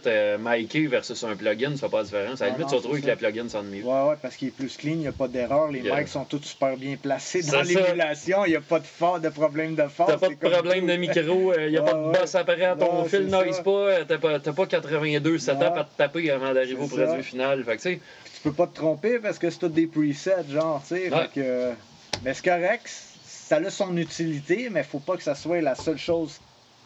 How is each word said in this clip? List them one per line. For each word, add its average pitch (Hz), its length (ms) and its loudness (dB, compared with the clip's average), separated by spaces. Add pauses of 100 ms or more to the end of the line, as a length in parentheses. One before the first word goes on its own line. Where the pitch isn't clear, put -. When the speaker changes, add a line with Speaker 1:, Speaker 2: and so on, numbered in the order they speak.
Speaker 1:
euh, 104 320 2
miké 117 480 0
versus 120 380 -2
un 110 120 -4
plugin, 107 360 0
tu 139 60 -4
fais 107 120 -4
pas 110 120 0
de 101 60 -4
différence. 104 340 -4
À 104 40 -2
la 101 60 0
Speaker 2:
Non, 107 60 -4
Speaker 1:
limite, - 80 -6
Speaker 2:
non, - 40 -6
Speaker 1:
tu 131 60 0
vas 123 60 2
trouver 127 200 -4
Speaker 2:
c'est - 0 - (140)
Speaker 1:
que 98 40 -16
Speaker 2:
ça. 110 80 0
Speaker 1:
le 107 40 2
plugin 113 180 -6
sonne 104 200 -6
mieux. 101 140 -10
Speaker 2:
Ouais, 135 260 2
ouais, 151 120 0
parce 123 140 -10
qu'il 131 140 -6
est - 20 -8
plus 131 260 -10
clean, 147 180 -6
il 165 80 -4
y 143 40 -4
a 127 40 -4
pas 131 160 -4
d'erreur, 127 440 0
les 135 80 -6
Speaker 1:
Yeah. 101 180 0
Speaker 2:
mics 95 120 -2
sont 135 160 -6
tous 143 180 -6
super 135 340 -2
bien 131 200 -6
placés 139 440 -4
Speaker 1:
C'est 147 160 -2
Speaker 2:
dans 139 60 4
Speaker 1:
ça. 180 240 2
Speaker 2:
l'émulation, 175 580 0
il 175 60 2
y 156 60 4
a 143 40 -2
pas 160 180 0
de 143 60 -8
fa-, 175 340 0
de 160 100 0
problème 151 440 0
de 151 140 2
force, 156 240 2
Speaker 1:
T'as 147 80 4
pas 185 80 4
Speaker 2:
c'est 151 80 0
Speaker 1:
de 147 40 -20
Speaker 2:
comme 165 120 2
Speaker 1:
problème 175 300 4
Speaker 2:
tout. 180 100 0
Speaker 1:
de 175 60 4
micro, 175 560 2
euh, 156 160 2
y 156 80 2
a 156 60 4
Speaker 2:
Ouais, 156 60 4
Speaker 1:
pas 160 80 4
de 156 120 -2
Speaker 2:
ouais. 180 100 4
Speaker 1:
boss 175 160 0
apparent, 175 420 2
ton 170 260 2
Speaker 2:
Ouais, 165 60 0
Speaker 1:
fil 196 140 2
Speaker 2:
c'est 190 80 0
Speaker 1:
noise 185 240 2
Speaker 2:
ça. 180 80 -4
Speaker 1:
pas, 196 80 2
euh, 196 360 4
t'as 160 120 2
pas, 151 200 2
t'as 147 140 -4
pas 185 140 2
quatre-vingt-deux 151 720 0
setup 139 220 2
Speaker 2:
Ouais. 170 40 6 (140)
Speaker 1:
à 143 60 0
te - 120 -20
taper 151 320 2
avant 135 240 2
d'arriver 131 220 2
au 143 120 -4
Speaker 2:
C'est 127 100 -4
ça. 127 80 4
Speaker 1:
produit 131 180 0
final. 127 400 0
Fait 113 140 0
que, - 40 -12
tu 180 120 -2
sais, 156 80 -8 (240)
Speaker 2:
Puis - 100 -20
tu - 60 -18
peux 151 120 -2
pas 170 140 2
te 175 80 -18
tromper 160 420 0
parce 208 220 -4
que 170 100 0
c'est 160 100 -6
tous 175 100 0
des 160 180 4
presets, 156 600 0
genre, 151 340 0
tu - 140 -20
sais. 180 160 -2
Speaker 1:
Ouais. 160 100 2
Speaker 2:
Fait 143 200 -4
que, 123 300 -2 (520)
mais 131 120 -4
c'est - 100 -14
correct, 180 420 0 (360)
ça - 320 -2
a 170 160 0
son 185 260 -2
utilité, 165 720 -2
mais 170 140 -2
faut - 160 -6
pas 269 180 -4
que - 60 -10
ça 196 100 -2
soit 170 280 -2
la 139 120 0
seule 147 240 -4
chose 165 420 -2 (460)